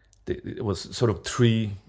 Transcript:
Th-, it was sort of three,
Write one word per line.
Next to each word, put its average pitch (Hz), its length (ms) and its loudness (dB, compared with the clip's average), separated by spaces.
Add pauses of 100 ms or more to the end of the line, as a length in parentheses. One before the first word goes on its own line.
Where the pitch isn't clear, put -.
(260)
Th-, - 200 -6
it - 180 -8
was 101 320 -4
sort 117 160 4
of - 140 -6
three, 113 460 2 (180)